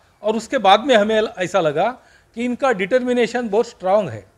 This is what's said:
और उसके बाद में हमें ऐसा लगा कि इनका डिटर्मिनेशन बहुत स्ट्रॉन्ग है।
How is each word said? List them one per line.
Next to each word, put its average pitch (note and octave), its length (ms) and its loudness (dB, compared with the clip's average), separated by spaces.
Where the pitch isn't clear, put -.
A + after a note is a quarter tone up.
और G#3+ 120 0
उसके A#3 220 -6
बाद G#3+ 280 4
में C4+ 100 4
हमें G#3+ 260 2
ऐसा F#3 240 -2
लगा E3+ 380 -2
कि A#3 100 -6
इनका B3 260 0
डिटर्मिनेशन B3 760 -2
बहुत A3+ 180 0
स्ट्रॉन्ग F#3 420 -2
है। G#2+ 160 -12